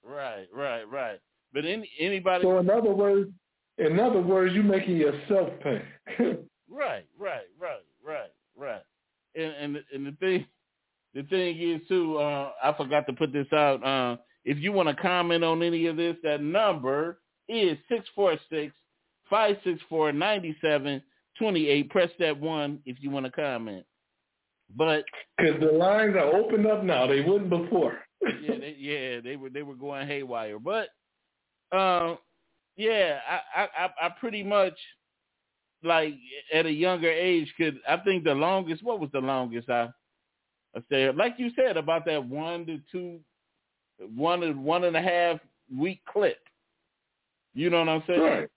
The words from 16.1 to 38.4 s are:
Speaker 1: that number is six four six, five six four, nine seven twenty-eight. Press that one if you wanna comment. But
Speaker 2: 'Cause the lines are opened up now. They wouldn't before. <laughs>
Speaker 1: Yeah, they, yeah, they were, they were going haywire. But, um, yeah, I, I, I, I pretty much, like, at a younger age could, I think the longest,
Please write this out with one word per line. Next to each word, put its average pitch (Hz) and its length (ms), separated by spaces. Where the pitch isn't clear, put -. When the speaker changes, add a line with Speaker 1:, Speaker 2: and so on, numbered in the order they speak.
Speaker 1:
that 147 180
number 160 800
is 196 280
six 233 260
four 185 220
six, 151 240
five 202 360
six 170 240
four, 156 240
nine 170 480
seven 143 420
twenty-eight. 147 520
Press 175 200
that 156 200
one 147 460
if 127 160
you 139 80
wanna 139 220
comment. 113 540
But 151 300
Speaker 2:
'Cause 156 180
the 156 140
lines 196 420
are 151 180
opened 214 340
up 196 180
now. 139 200
They 139 140
wouldn't 185 300
before. 170 500
<laughs> 320 200
Speaker 1:
Yeah, 151 180
they, 151 200
yeah, 135 400
they 123 160
were, 135 140
they 139 140
were 143 120
going 139 320
haywire. 120 500
But, 185 300
um, 175 400
yeah, 196 420
I, 175 340
I, 196 40
I, 180 120
I 175 40
pretty 214 240
much, 196 320
like, 160 300
at 160 140
a 160 40
younger 170 400
age 165 460
could, 151 220
I 196 80
think 185 260
the 151 120
longest, 170 480